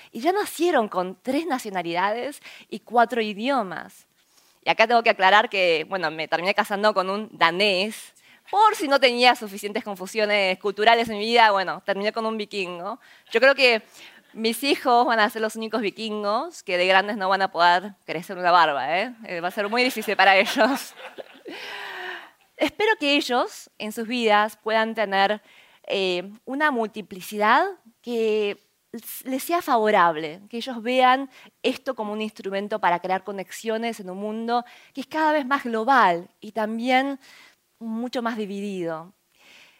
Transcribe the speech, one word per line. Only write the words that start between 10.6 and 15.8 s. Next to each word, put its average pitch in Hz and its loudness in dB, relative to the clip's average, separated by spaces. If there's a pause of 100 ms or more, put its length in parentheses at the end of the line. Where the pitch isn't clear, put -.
en 214 -6
mi 208 -4
vida, 226 6
bueno, 185 -2
terminé 202 -2
con 226 -6
un 220 -4
vikingo. 196 -8 (300)
Yo 226 2
creo 269 6
que 247 4 (520)
mis 226 -4
hijos 262 2
van 226 2
a 214 4
ser 220 -6
los 220 -4
únicos 220 -4